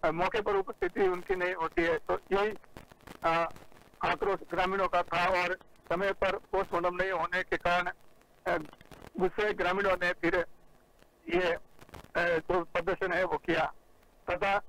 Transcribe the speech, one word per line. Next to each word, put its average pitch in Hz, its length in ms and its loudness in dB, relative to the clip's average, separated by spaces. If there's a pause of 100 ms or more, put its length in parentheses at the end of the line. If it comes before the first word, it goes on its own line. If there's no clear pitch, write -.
अ, 160 80 2
मौके 180 300 0
पर 202 140 0
उपस्थिति - 520 0
उनकी 180 280 -2
नहीं 180 180 0
होती 165 280 -2
है। 165 160 2
तो - 160 -2
यही, 196 400 0 (680)
अ, 165 260 2 (560)
आक्रोश 180 340 0 (120)
ग्रामीणों 185 360 2
का 175 160 2
था 180 400 2
और 180 140 -2 (360)
समय 196 200 0
पर 190 220 0
पोस्टमार्टम 180 600 -2
नहीं 185 160 -2
होने 175 320 -2
के 175 140 -2
कारण, 175 340 0 (560)
अ, 175 100 2 (600)
गुस्से 208 340 2
ग्रामीणों 185 380 0
ने 180 220 0
फिर 170 320 0 (840)
ये, 175 120 2
अ, 170 180 0 (580)
जो 175 460 2
प्रदर्शन 180 500 0
है 175 100 4
वो 160 140 0
किया 160 360 2 (560)
तथा 196 400 2